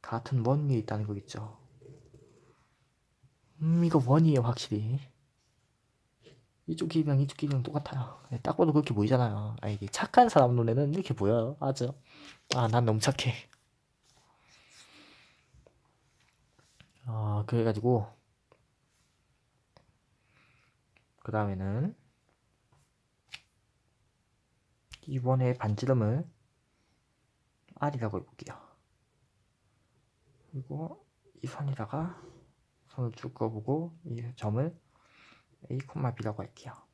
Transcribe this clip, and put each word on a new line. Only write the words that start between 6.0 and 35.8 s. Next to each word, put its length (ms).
이쪽 220
길이랑 300
이쪽 180
길이랑 260
똑같아요. 580
예, 100
딱 140
봐도 160
그렇게 220
보이잖아요. 680
아, 80
이게 180
착한 420
사람 260
눈에는 380
이렇게 220
보여요. 440
맞아. 320
아, 120
난 180
너무 140
착해. 340
아, 420
그래가지고 600
그 80
다음에는 640
이 100
원의 400
반지름을 720
R이라고 400
해볼게요. 360
그리고 520
이 60
선에다가 760
선을 240
쭉 200
그어보고 720
이 300
점을 440
A, 60